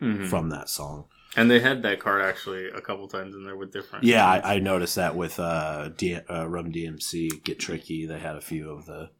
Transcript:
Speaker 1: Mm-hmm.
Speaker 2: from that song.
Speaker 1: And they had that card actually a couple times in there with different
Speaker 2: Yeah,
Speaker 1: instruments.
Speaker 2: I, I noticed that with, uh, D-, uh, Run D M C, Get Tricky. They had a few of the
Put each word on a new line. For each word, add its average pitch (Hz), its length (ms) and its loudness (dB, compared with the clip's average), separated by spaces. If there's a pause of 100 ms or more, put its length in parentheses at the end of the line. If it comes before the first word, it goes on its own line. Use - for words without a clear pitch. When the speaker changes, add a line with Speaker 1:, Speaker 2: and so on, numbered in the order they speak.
Speaker 1:
Mm-hmm. 104 260 0
Speaker 2:
from 87 240 0
that 71 180 -8
song. 73 360 -8 (320)
Speaker 1:
And 117 140 8
they 120 100 10
had 127 220 2
that 101 180 0
card 98 220 2
actually 95 460 -2
a 98 120 -10
couple 98 280 -6
times 98 260 -8
in 98 100 -14
there 98 120 -10
with 98 140 -10
different 104 340 -6
Speaker 2:
Yeah, 117 200 8 (120)
Speaker 1:
instruments. 92 120 -2
Speaker 2:
I, 101 60 4
I 101 60 4
noticed 92 340 2
that 85 220 0
with, 85 220 -4
uh, 78 580 -2
D-, 90 200 -2
uh, 82 300 -6
Run 85 240 -4
D 82 160 -6
M 78 140 -10
C, 82 280 -4 (160)
Get - 140 -4
Tricky. 80 480 -6
They 78 140 -10
had 78 160 -8
a 73 40 -14
few 78 300 -8
of 73 160 -14
the 78 340 -14